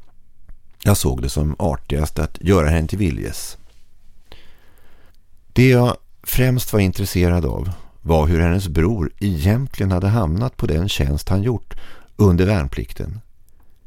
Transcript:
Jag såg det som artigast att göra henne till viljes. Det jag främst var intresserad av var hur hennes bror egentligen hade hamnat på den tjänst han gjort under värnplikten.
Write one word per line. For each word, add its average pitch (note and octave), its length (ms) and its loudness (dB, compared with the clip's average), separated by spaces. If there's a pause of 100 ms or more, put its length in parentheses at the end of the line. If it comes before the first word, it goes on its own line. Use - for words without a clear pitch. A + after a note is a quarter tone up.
(840)
Jag G2+ 140 4
såg B1+ 240 -2
det C2+ 80 -4
som D2+ 300 -2
artigast D2+ 600 -2
att D#2 220 -4
göra D#2+ 280 4
henne D#2+ 180 2
till F#2+ 120 -6
viljes. A#1 580 -4 (2000)
Det B2+ 160 6
jag B2 280 4 (260)
främst B2+ 500 2
var A2 60 4
intresserad F2 680 2
av A#1 260 -4 (300)
var D#2 260 4
hur D#2+ 120 2
hennes F2 280 2
bror E2 520 0
egentligen G2+ 720 0
hade F2+ 160 0
hamnat G#2 500 0
på - 100 -2
den F2 220 0
tjänst C#2+ 400 -2
han F#2+ 140 2
gjort - 320 -4 (400)
under F#2 300 4
värnplikten. F2 760 -4 (640)